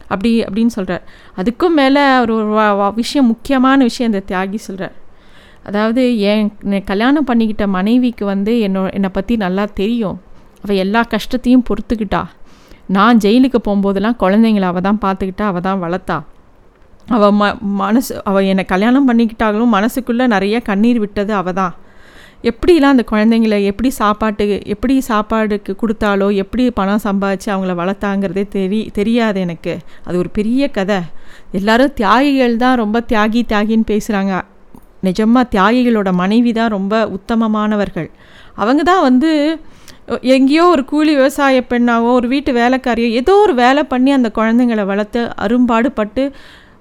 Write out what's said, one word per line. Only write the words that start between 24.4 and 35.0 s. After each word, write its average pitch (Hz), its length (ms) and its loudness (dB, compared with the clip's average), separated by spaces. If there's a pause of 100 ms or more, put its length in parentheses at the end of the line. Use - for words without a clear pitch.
எப்படி 262 420 -2
சாப்பாடுக்கு 214 760 -2
கொடுத்தாலோ, 208 540 0
எப்படி 233 360 -2
பணம் 202 320 0
சம்பாதிச்சு 196 420 -2
அவங்கள 190 300 -2
வளர்த்தாங்கிறதே 196 800 -4
தெரி-, 196 380 -4
தெரியாது 220 480 0
எனக்கு. 175 380 -6 (260)
அது 175 140 -6
ஒரு 180 120 -2
பெரிய 247 420 -2
கதை. 196 280 -2 (520)
எல்லாரும் 220 440 2
தியாகிகள் 247 600 2
தான் 254 220 2
ரொம்ப 226 300 -2
தியாகி, 220 400 0
தியாகின்னு 220 440 0
பேசுறாங்க. 196 500 -2 (640)